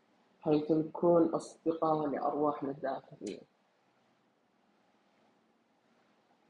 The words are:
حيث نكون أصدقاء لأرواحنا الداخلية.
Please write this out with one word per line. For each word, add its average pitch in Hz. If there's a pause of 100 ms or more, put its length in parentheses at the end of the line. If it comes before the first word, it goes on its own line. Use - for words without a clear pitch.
(400)
حيث 151
نكون 165
أصدقاء 156
لأرواحنا 143
الداخلية. 135 (3000)